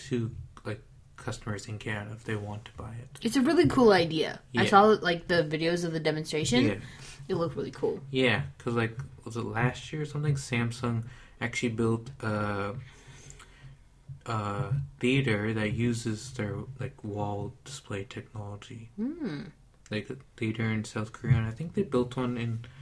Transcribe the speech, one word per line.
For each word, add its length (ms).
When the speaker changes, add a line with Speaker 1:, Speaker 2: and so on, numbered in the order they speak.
Speaker 1:
to, 220
like, 160
customers 520
in 120
Canada 340
if 120
they 100
want 300
to 80
buy 180
it. 200
Speaker 2:
It's 160
a 40
really 260
cool 260
idea. 480
I 60
Speaker 1:
Yeah. 60
Speaker 2:
saw, 120
like, 460
the 160
videos 420
of 80
the 80
demonstration. 640
Speaker 1:
Yeah. 100
Speaker 2:
It 60
looked 200
really 160
cool. 300
Speaker 1:
Yeah, 320
'cause, 160
like, 240
was 140
it 80
last 480
year 80
or 40
something? 300
Samsung 680
actually 300
built 420
a, 540
a 460
theater 540
that 200
uses 600
their, 220
like, 240
wall 500
display 380
technology. 920
Speaker 2:
Hmm. 460
Speaker 1:
Like, 220
a 60
theater 320
in 140
South 300
Korea, 240
and 100
I 40
think 220
they 80
built 360
one 200
in 280